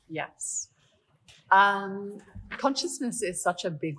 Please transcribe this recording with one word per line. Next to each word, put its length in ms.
Yes. 600
Um, 680
consciousness 720
is 200
such 220
a 60
big 280